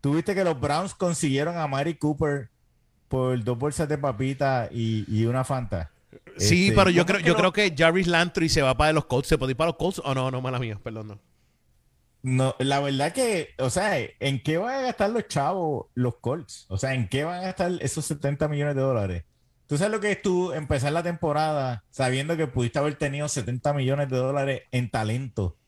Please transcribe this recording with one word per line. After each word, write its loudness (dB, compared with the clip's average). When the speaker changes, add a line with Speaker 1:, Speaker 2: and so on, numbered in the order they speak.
Speaker 1:
¿tú 0
viste 0
que 2
los 0
Browns -2
consiguieron 0
a -2
Mari -2
Cooper -2
por 0
dos 0
bolsas -2
de -2
papita 0
y, -2
y 2
una 0
Fanta? -4
Speaker 2:
Sí, 4
Speaker 1:
Este, 6
Speaker 2:
pero 8
yo 6
Speaker 1:
¿cómo -4
Speaker 2:
creo, 2
Speaker 1:
es -2
que 6
Speaker 2:
yo 6
Speaker 1:
lo 2
Speaker 2:
creo 4
que 2
Jarvis 4
Landry 2
se 4
va 4
para 4
los 2
Colts. 0
¿Se 4
puede -2
ir -2
para 2
los -4
Colts -4
o 0
no? -2
No, -4
mala -4
mía, -6
perdón, -10
no. -16
Speaker 1:
No, 2
la 0
verdad 0
que, -2
o 0
sea, 0
¿en -4
qué 0
van -4
a -2
gastar 0
los -2
chavos -2
los -2
Colts? -8
O -6
sea, -2
¿en -2
qué -2
van -4
a -6
gastar -2
esos -4
setenta -2
millones -2
de 0
dólares? 0
¿Tú -2
sabes 0
lo -2
que 0
es -2
tú 0
empezar 0
la 0
temporada -2
sabiendo 0
que 0
pudiste 0
haber 0
tenido -2
setenta -2
millones 0
de -2
dólares 0
en 0
talento -2